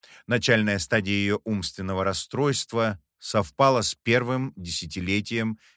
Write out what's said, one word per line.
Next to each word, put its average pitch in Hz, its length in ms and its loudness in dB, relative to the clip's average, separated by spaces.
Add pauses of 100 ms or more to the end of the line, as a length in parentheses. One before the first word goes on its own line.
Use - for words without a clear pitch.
(280)
начальная 110 520 2
стадия 101 360 0
её 101 280 0
умственного 95 600 -4
расстройства 113 960 -2 (200)
совпала 127 600 2
с - 140 -2
первым 127 600 0
десятилетием 98 1040 -4 (180)